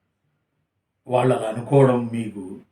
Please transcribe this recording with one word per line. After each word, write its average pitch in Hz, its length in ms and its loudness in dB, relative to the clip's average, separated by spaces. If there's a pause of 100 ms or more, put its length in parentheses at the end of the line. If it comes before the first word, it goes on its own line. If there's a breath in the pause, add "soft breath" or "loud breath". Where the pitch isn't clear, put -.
(1080)
వాళ్ళు 127 280 2
అలా 113 140 -4
అనుకోవడం, 120 580 2
మీకు 101 540 -10 (120)